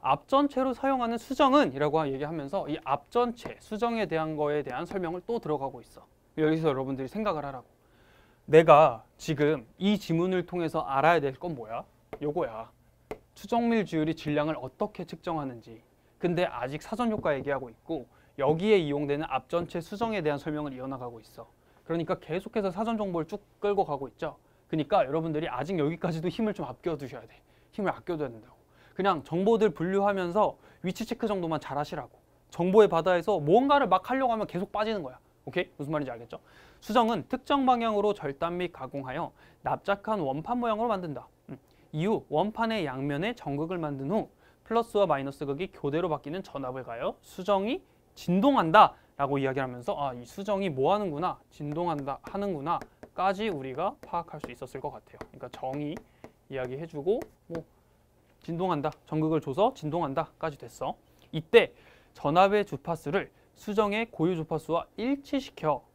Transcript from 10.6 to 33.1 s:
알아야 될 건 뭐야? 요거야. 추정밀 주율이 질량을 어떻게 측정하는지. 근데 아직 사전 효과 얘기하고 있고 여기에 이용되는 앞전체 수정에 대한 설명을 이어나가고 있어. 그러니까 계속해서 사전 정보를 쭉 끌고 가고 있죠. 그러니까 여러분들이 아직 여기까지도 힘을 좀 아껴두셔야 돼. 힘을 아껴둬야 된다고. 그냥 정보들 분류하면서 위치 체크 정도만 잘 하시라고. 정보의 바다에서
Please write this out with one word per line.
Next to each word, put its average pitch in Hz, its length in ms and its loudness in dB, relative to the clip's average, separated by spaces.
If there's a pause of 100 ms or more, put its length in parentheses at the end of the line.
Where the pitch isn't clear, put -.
알아야 143 380 4
될 139 160 -2
건 170 200 -8
뭐야? 117 280 -10 (380)
요거야. 139 500 -4 (600)
추정밀 233 520 0
주율이 156 300 0
질량을 151 440 -2
어떻게 196 460 -6
측정하는지. 135 760 -8 (380)
근데 175 260 0
아직 131 360 -6
사전 226 300 -4
효과 175 240 0
얘기하고 131 340 -4
있고 139 380 -8 (300)
여기에 165 420 4
이용되는 147 500 -2
앞전체 170 520 -4
수정에 208 400 -4
대한 147 160 0
설명을 151 360 -6
이어나가고 127 460 -10
있어. - 280 -20 (380)
그러니까 165 340 -2
계속해서 190 520 -4
사전 220 260 -2
정보를 175 300 -2
쭉 - 140 -10 (180)
끌고 202 260 2
가고 139 240 -6
있죠. - 280 -8 (300)
그러니까 156 380 4
여러분들이 160 420 -2
아직 170 320 -4
여기까지도 165 480 -2
힘을 214 260 -2
좀 156 120 -6
아껴두셔야 135 560 -6
돼. - 200 -20 (300)
힘을 185 200 -2
아껴둬야 151 380 -4
된다고. 113 260 -18 (400)
그냥 180 280 0
정보들 202 460 4
분류하면서 190 880 0 (240)
위치 190 240 -4
체크 233 220 -4
정도만 170 320 -2
잘 143 180 -6
하시라고. 147 420 -6 (300)
정보의 190 400 6
바다에서 175 500 2